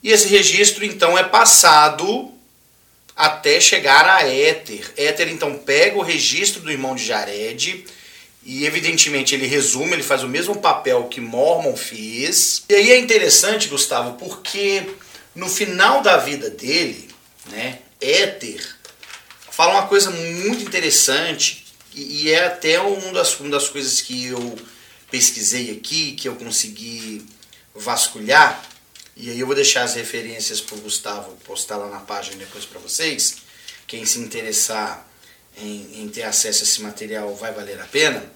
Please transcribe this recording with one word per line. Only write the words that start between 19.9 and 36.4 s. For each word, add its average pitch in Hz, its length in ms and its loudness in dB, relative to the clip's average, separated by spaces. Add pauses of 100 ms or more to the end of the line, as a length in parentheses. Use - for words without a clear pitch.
muito 175 540 -6
interessante, 160 1000 0 (280)
e, 147 300 -10
e 156 80 2
é 170 140 4
até 170 360 0
um 196 300 -4
das, 170 260 0
uma 143 120 -10
das 143 180 -2
coisas 135 320 -4
que 127 280 -8
eu 120 300 -8 (540)
pesquisei 120 600 -2
aqui, 147 420 -8
que 127 160 -8
eu 120 80 -10
consegui 110 880 -12 (500)
vasculhar, 117 880 2 (540)
e 117 120 -16
aí 120 100 -10
eu 127 60 -4
vou 139 100 -2
deixar 135 280 2
as 120 120 -4
referências 113 680 -8
pro - 160 -14
Gustavo 104 580 -10 (100)
postar - 300 -10
lá 101 140 -10
na 98 100 -16
página 98 380 -12
depois - 260 -16
pra - 160 -18
vocês, - 600 -4 (460)
quem 113 200 -12
se 120 140 -2
interessar 110 840 -6 (520)
em, 104 460 -14
em 104 40 -12
ter 113 160 -12
acesso 107 380 -2